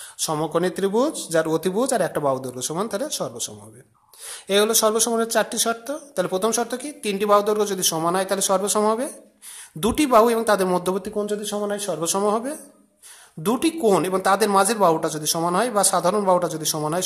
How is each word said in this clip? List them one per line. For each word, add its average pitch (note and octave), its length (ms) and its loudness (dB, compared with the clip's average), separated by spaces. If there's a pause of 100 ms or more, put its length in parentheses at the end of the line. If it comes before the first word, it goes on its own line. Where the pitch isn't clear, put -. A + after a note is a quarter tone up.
(240)
সমকোণী D#3+ 520 0
ত্রিভুজ G#3+ 380 0 (180)
যার D#3+ 220 2
অতিভুজ F#3 420 0
আর F#3+ 120 0
একটা D#3 180 -6
বাহু C3+ 180 0
দৈর্ঘ্য B2 240 -8
সমান, F3 220 -4
তাহলে A3 160 -4 (140)
সর্বসম A#2 440 -8
হবে। A2 160 -20 (720)
এই G3+ 100 4
হলো A3 200 2
সর্বসমের A3+ 520 2
চারটি A3 240 0
শর্ত। A3+ 300 -2 (240)
তাহলে F3+ 220 -2
প্রথম G3+ 220 0
শর্ত A#3 160 -4 (100)
কি? D4 60 -10 (160)
তিনটি G3+ 260 -2
বাহু G3+ 160 6
দৈর্ঘ্য G#3+ 260 0
যদি F#3 200 -2
সমান E3 240 0
হয়, F#3+ 120 0
তাহলে G3 220 -2
সর্বসম G3+ 320 2 (100)
হবে। B3 140 -2 (800)
দুটি B3+ 280 2
বাহু A3+ 220 8
এবং A3+ 160 0
তাদের F#3+ 240 2
মধ্যবর্তী F#3 360 -2
কোণ G#3 220 -4
যদি G#3 200 -4
সমান G#3 200 -4
হয়, G3+ 160 -6
সর্বসম E3 340 -2 (140)
হবে। B3 160 -6 (840)
দুটি A#3+ 320 0 (120)
কোণ G3 260 4
এবং F#3+ 100 0 (100)
তাদের G3+ 280 4
মাঝের G3+ 280 4
বাহুটা E3 320 4
যদি D3+ 180 -8
সমান E3+ 240 0
হয় A#3+ 180 0
বা G3 60 4 (100)
সাধারণ F3+ 360 2
বাহুটা F3 260 4
যদি D#3 200 -8
সমান D3+ 200 -2
হয়, F3+ 120 -2